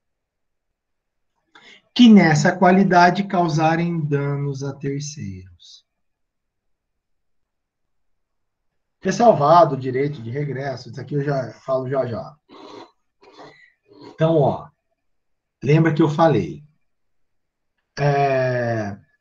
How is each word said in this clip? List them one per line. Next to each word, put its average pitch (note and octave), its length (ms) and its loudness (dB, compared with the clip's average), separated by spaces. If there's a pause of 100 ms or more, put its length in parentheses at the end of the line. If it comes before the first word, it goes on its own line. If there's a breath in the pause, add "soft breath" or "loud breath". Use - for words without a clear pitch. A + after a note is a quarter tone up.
(1900 soft breath)
que B3 140 8
nessa E3+ 480 6
qualidade F3+ 680 4
causarem E3 760 -2
danos C#3+ 640 -6
a C3+ 80 -8
terceiros. G#2 1120 -12 (3250)
Ressalvado F3+ 760 4
o - 40 -6
direito C3 400 -4
de A2+ 80 -14
regresso, C3+ 640 -10
isso A#2 100 -14
aqui A#2 140 -10
eu C#3+ 100 -4
já C3+ 280 -6
falo C3 360 -6
já C3 160 -4
já. - 320 -10 (1800 loud breath)
Então, D#3+ 240 0
ó, C3 320 -2 (920)
lembra D#3 320 2
que E3 80 0
eu D#3 80 2
falei, A#2+ 520 -2 (1400)
é, A#2+ 1000 -2 (220 soft breath)